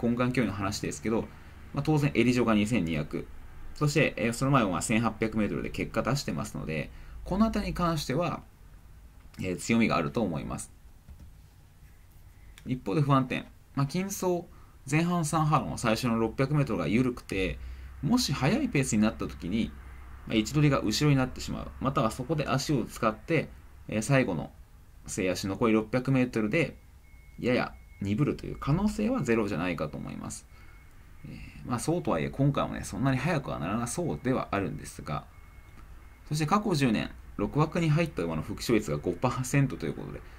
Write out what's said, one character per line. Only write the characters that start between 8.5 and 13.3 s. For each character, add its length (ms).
え 140
ー、 60
強 200
み 100
が 80
あ 60
る 80
と 120
思 180
い 40
ま 140
す。 140
一 160
方 120
で 80
不 100
安 140
点、 200